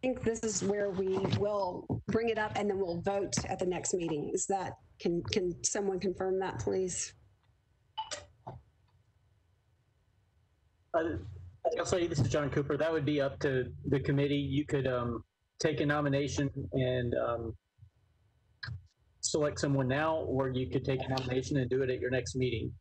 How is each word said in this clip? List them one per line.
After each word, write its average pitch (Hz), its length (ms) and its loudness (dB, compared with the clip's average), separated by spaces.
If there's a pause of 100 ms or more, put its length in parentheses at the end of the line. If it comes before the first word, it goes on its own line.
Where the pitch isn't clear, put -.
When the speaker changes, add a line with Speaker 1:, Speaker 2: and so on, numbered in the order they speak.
Speaker 1:
think 254 220 0
this 226 200 0
is 208 200 -2
where 202 260 2
we 190 280 0 (220)
will 202 460 0 (220)
bring 226 220 2
it 220 80 0
up 214 180 0
and 208 140 0
then 190 100 0
we'll 175 200 0
vote 196 340 0 (120)
at 185 140 -4
the 185 60 2
next 180 280 -2
meeting. 165 400 0
Is 185 140 0
that, 190 260 0 (260)
can, 170 320 0
can 180 320 0
someone 196 380 0
confirm 185 380 0
that, 185 200 -2
please? 190 540 -2 (3750)
Speaker 2:
Uh, 165 100 4 (760)
I'll 170 60 2
say 175 220 2
this 165 120 0
is 123 80 4
John 147 220 2
Cooper. 143 260 0
That 156 160 2
would 156 140 2
be 147 160 4
up 139 180 0
to 131 320 0 (160)
the 135 140 4
committee. 143 340 2
You 143 300 0
could, 135 220 0
um, 120 360 -2 (360)
take 156 200 2
a 156 60 4
nomination 143 640 2 (240)
and, 127 420 2
um, 120 400 -2 (1700)
select 147 380 0
someone 139 280 2
now, 156 300 2
or 135 320 0
you 127 200 -2
could 131 140 0
take 131 180 0
a 123 60 -6
nomination 131 500 0
and 127 120 2
do 131 120 2
it 131 80 0
at 127 120 0
your 127 80 -2
next 127 260 0
meeting. 127 340 0 (120)